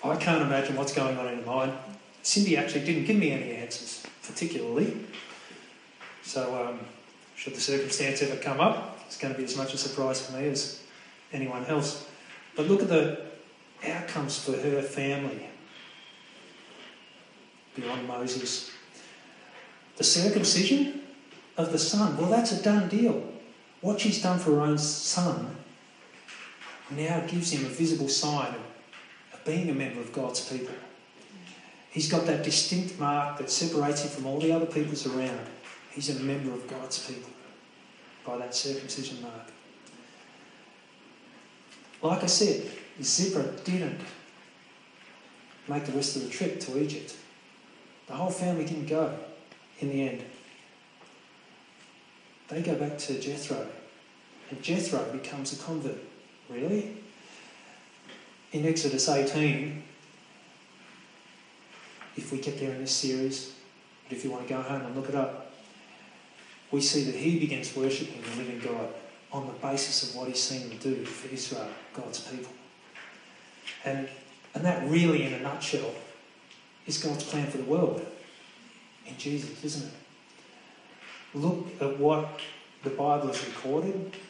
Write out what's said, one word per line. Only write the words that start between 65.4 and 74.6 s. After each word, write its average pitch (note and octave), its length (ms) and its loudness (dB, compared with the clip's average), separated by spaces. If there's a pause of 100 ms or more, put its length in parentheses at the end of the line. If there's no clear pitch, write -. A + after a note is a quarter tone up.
we C#3+ 100 2
see C#3+ 220 4
that B2+ 120 -2
he E3 240 2
begins C3+ 360 -2
worshipping C3+ 460 -2
the - 160 -8
living A#2+ 220 -6
God A#2+ 300 -4 (420)
on C#3 160 -6
the B2 60 -10
basis C3+ 560 0
of A#2+ 60 -10
what B2+ 120 -4
he's B2+ 140 -2
seen B2+ 280 -2
him G#2+ 100 -10
do B2+ 260 -2
for - 280 -10
Israel, A2+ 360 -6 (240)
God's A2+ 260 -8
people. B2+ 320 -10 (1300)
And, C3+ 240 -2 (460)
and D3+ 100 0